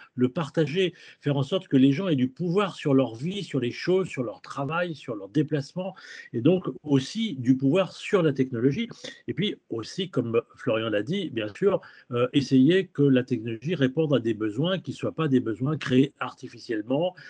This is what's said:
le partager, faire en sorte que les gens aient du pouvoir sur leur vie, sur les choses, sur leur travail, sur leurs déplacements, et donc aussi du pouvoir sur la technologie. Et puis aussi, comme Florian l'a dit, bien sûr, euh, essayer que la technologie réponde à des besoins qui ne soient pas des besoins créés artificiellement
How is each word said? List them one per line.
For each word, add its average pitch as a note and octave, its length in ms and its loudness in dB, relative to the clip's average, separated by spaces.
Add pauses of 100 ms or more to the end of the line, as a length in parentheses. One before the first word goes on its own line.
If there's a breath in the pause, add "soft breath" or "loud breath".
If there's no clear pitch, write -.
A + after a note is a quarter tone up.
(140 soft breath)
le B2+ 140 2
partager, E3 640 0 (280 loud breath)
faire C#3+ 180 0
en C#3 40 2
sorte F#3 260 -2
que C#3 100 4
les C#3 140 8
gens F#3 160 -2
aient E3 60 4
du B2+ 140 2
pouvoir F3+ 460 0
sur - 180 -2
leur C3 220 2
vie, F3 280 -6
sur C#3+ 180 -2
les A#2+ 100 -2
choses, F3+ 380 0
sur - 140 -8
leur G#2 200 -8
travail, D#3+ 520 -4
sur A#2+ 220 -10
leurs G2 140 -12
déplacements, D3+ 640 -2 (400 loud breath)
et A#2 80 -4
donc F3+ 240 4 (160)
aussi D3+ 540 0
du B2+ 200 4
pouvoir C#3+ 360 2
sur - 300 0
la D3+ 120 2
technologie. C3 540 0 (380 loud breath)
Et B2 60 -4
puis E3+ 240 -2 (140)
aussi, A2+ 400 -6
comme A#2 320 0 (120)
Florian A2+ 360 -2
l'a G#2 120 0
dit, E3 280 -4
bien A2+ 180 -4
sûr, F#3 320 0 (300 loud breath)
euh, A#2+ 240 0
essayer C#3+ 520 4
que - 160 -2
la C3 200 6
technologie A#2 520 -4
réponde C#3+ 400 2
à B2+ 40 6
des A2+ 160 0
besoins A2+ 440 -2
qui C#3+ 120 -10
ne A#2+ 60 -8
soient - 180 -6
pas D#3+ 140 -2
des B2+ 120 4
besoins B2+ 380 -4
créés C3 420 2
artificiellement B2 960 -4 (160 loud breath)